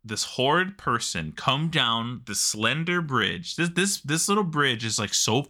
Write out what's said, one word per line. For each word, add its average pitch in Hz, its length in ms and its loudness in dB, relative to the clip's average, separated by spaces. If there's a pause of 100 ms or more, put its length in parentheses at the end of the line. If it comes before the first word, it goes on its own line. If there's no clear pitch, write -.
this 107 200 -4
Horde 170 520 2
person 87 600 -2
come 143 320 0
down 120 560 0
the 101 100 -8
slender 151 640 0
bridge. 107 560 -2
This, 170 140 0
this, 196 300 0
this 151 280 0
little 202 160 2
bridge 139 400 0
is, 110 140 -2
like, 104 160 -2
so 123 360 2